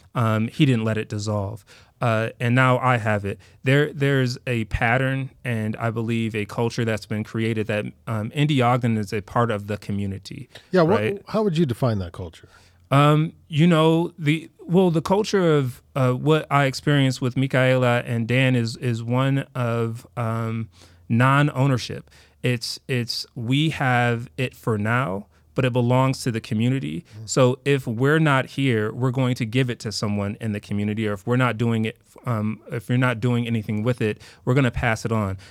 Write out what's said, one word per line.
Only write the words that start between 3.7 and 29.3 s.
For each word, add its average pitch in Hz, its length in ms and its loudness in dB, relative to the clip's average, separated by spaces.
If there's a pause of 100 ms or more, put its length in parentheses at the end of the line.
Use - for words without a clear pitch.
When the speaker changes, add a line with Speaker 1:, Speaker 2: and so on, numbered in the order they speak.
Speaker 1:
there's 135 540 0
a 120 200 -2
pattern 131 640 0 (140)
and 110 320 -4
I 117 140 -4
believe 113 440 -2
a 107 100 -4
culture 117 400 -4
that's 110 220 -2
been 107 180 -4
created 110 420 -2
that, 107 200 -2 (200)
um, 110 280 -4
Indy 147 280 2
Ogden 120 340 2
is 107 160 -4
a 110 80 -4
part 117 300 0
of 101 160 -4
the 104 100 -4
community, 101 720 -8 (220)
Speaker 2:
Yeah, 185 120 4
what, 202 180 4
Speaker 1:
right? 202 280 -2
Speaker 2:
how 220 140 0
would 185 160 0
you 170 80 4
define 117 320 0
that 87 140 -6
culture? - 360 -14 (420)
Speaker 1:
Um, 151 420 4 (160)
you 160 180 4
know, 165 520 4
the, 156 320 0 (100)
well, 190 300 2
the 160 120 2
culture 190 540 2
of, 131 260 -2 (120)
uh, 127 180 2
what 143 380 2
I 143 140 4
experienced 135 560 0
with 123 160 -4
Michaela 131 640 2
and 117 260 -4
Dan 127 300 2
is, 117 200 -2
is 117 260 -4
one 131 380 0 (140)
of, 117 520 -4 (100)
um, 113 520 -4 (400)
non-ownership. 131 1000 2 (320)
It's, 123 360 -4 (100)
it's, 123 460 -4
we 135 360 0
have 120 680 0
it 127 180 -4
for 110 240 -2
now, 127 480 -2 (280)
but 131 100 0
it 127 80 0
belongs 127 500 2
to 127 80 -2
the 113 100 -4
community. 123 640 -2 (200)
Speaker 2:
Mm. 104 40 -14
Speaker 1:
So 127 360 4
if 139 220 0
we're 135 340 2
not 139 260 2
here, 113 460 0
we're 123 180 -2
going 127 260 0